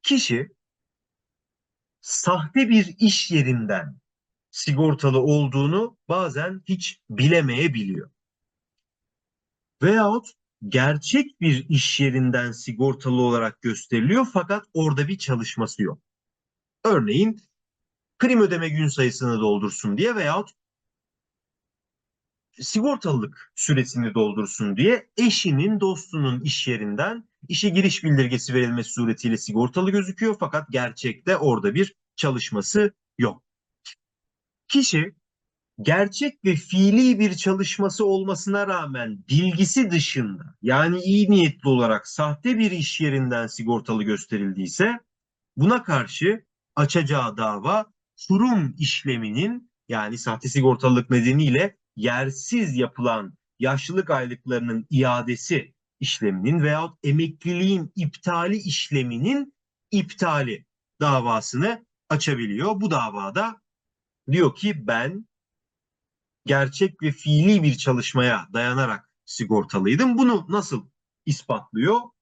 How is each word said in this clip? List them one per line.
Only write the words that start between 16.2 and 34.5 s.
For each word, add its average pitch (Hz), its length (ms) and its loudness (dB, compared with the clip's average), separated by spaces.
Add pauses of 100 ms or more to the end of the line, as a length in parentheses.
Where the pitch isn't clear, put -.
Örneğin 185 580 2 (760)
prim 247 220 4
ödeme 165 280 2
gün 151 200 0
sayısını 123 520 -2
doldursun 104 580 -2
diye 226 180 0
veyahut 180 340 -2 (2000)
sigortalılık 180 920 -4
süresini 123 600 -2
doldursun 104 600 -2
diye 208 400 2
eşinin, 196 640 2
dostunun 151 600 -2
iş - 280 -4
yerinden 123 600 -4 (200)
işe 202 200 -2
giriş 185 360 0
bildirgesi 131 500 2
verilmesi 120 360 0
suretiyle 113 460 -2
sigortalı 123 540 -2
gözüküyor 202 500 -2
fakat 151 300 -4
gerçekte 123 680 -4
orada 113 380 0
bir 196 200 0 (220)
çalışması 202 800 0 (240)
yok. - 240 -2 (1300)